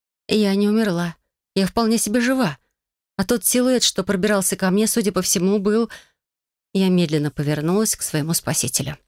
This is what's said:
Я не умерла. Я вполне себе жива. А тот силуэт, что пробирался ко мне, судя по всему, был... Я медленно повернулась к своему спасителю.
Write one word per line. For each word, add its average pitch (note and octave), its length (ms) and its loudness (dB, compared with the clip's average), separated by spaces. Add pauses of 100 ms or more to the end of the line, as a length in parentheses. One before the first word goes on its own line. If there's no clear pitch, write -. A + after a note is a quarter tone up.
(300)
Я G3+ 260 2
не G#3 140 2
умерла. F3 480 -2 (380)
Я F#3+ 120 2
вполне A3+ 300 0
себе G#3+ 240 0
жива. A#3+ 360 0 (600)
А F#3+ 80 -2
тот A#3+ 180 0
силуэт, B3 400 2
что - 220 -2
пробирался G3 500 0
ко F#3+ 140 0
мне, G#3 180 2
судя G#3 240 0
по F#3 100 -2
всему, F#3+ 380 0
был... G#3+ 320 0 (800)
Я F#3+ 160 2
медленно D#3+ 440 2
повернулась D#3 680 -2
к - 40 -12
своему D#3 320 -4
спасителю. - 640 -4 (100)